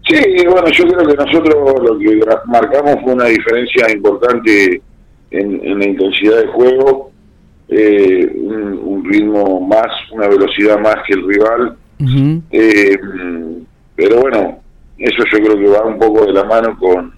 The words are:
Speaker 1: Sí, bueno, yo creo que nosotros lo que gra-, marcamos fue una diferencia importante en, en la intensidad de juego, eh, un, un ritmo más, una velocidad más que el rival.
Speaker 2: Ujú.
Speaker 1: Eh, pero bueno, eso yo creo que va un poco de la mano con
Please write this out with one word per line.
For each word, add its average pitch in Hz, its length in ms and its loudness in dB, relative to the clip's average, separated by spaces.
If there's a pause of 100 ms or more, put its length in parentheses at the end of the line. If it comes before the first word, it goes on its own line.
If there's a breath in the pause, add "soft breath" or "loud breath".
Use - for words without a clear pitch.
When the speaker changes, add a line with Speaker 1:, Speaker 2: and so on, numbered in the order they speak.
Speaker 1:
Sí, - 100 2 (320)
bueno, 180 220 2
yo 170 160 2
creo 175 200 2
que 147 80 2
nosotros 151 400 0 (280)
lo 113 160 0
que 107 200 2
gra-, 110 260 0
marcamos 120 580 0
fue 127 100 0
una 123 120 0
diferencia 113 680 0
importante 104 880 0 (480)
en, 98 340 -4
en 98 160 -4
la 101 60 0
intensidad 101 520 0
de 113 100 0
juego, 131 640 0 (580)
eh, 98 680 2
un, 101 480 -8
un 92 280 -8
ritmo 104 500 0
más, 110 300 0 (200)
una 110 160 -4
velocidad 101 520 2
más 107 160 0 (120)
que 95 60 -2
el 92 140 -4
rival. 110 480 -2 (240)
Speaker 2:
Ujú. 139 420 -2 (100)
Speaker 1:
Eh, 104 460 2 (1000)
pero 107 260 2
bueno, 107 380 -2 (380)
eso 120 340 -4
yo 107 60 2
creo 107 220 2
que 101 80 2
va 101 180 2
un 110 140 -6
poco 110 260 2
de 98 80 0
la 98 120 2
mano 113 340 0
con 90 380 -2